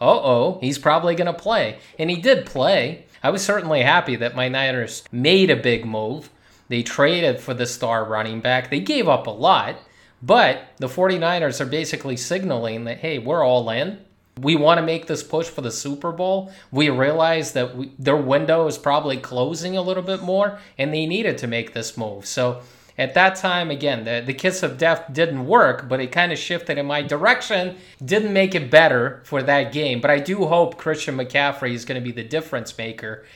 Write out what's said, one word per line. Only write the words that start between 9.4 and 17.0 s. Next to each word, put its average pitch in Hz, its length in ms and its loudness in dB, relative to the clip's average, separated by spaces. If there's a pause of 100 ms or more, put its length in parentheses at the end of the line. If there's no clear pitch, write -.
but 151 440 4 (140)
the 135 100 -6
forty-niners 170 720 0
are 139 60 -4
basically 147 500 -4
signaling 123 680 -4
that, 117 140 -8
"Hey, 156 220 -6
we're 147 240 0
all 123 260 2
in. 156 300 -4 (400)
We 151 160 4
wanna 160 260 6
make 160 240 -2
this 156 160 -4
push 165 240 -4
for - 140 -12
the 123 100 -6
Super 143 400 -6
Bowl." 190 400 -2 (220)
We 147 180 2
realize 156 640 2